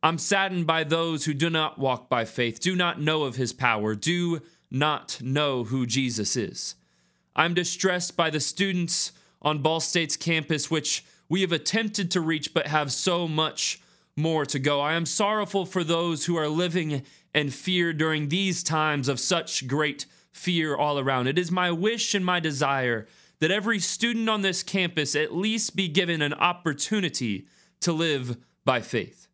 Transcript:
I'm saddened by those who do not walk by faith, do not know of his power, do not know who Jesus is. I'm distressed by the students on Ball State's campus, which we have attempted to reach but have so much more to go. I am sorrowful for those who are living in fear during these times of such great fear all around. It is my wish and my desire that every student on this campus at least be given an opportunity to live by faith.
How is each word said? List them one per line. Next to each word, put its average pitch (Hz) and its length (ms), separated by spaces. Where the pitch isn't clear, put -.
I'm 165 160
saddened 190 480
by 160 180
those 165 400
who 156 100
do 151 140
not 160 300
walk 131 300
by 117 180
faith, 117 340
do 185 160
not 175 240
know 156 220
of 127 140
his 127 160
power, 110 420
do 170 460
not 143 520
know 131 420
who 123 220
Jesus 120 500
is. - 380
I'm 170 200
distressed 180 640
by 160 140
the 151 100
students 180 720
on 151 220
Ball 160 180
State's 160 360
campus, 160 540
which - 340
we 185 120
have 175 120
attempted 208 580
to 180 100
reach 156 320
but 147 140
have 147 260
so 175 340
much 156 540
more 156 300
to 143 120
go. 143 220
I 147 140
am 170 120
sorrowful 202 600
for 180 160
those 165 440
who 170 100
are 151 120
living 160 540
in 147 160
fear 175 420
during 156 360
these 180 340
times 151 460
of 131 100
such - 480
great 147 400
fear 160 460
all 147 220
around. 131 280
It 151 120
is 175 120
my 180 200
wish 208 440
and 190 100
my 180 160
desire 135 680
that 156 100
every 208 280
student 226 500
on 214 120
this 190 220
campus 175 520
at 151 200
least 220 420
be 190 120
given 165 340
an 147 100
opportunity 165 1120
to 170 120
live 143 460
by 127 160
faith. - 540